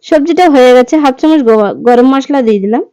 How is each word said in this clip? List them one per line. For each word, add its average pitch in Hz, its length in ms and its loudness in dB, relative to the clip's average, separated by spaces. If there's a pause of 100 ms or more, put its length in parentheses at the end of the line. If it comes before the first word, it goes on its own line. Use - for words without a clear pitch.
সবজিটা 320 480 -2
হয়ে 254 240 4
গেছে, 247 220 0
হাফ 285 200 0
চামচ 311 260 0
গ-, 214 400 0
গরম 240 240 2 (100)
মশলা 269 260 -4
দিয়ে 220 180 -2
দিলাম 220 320 -4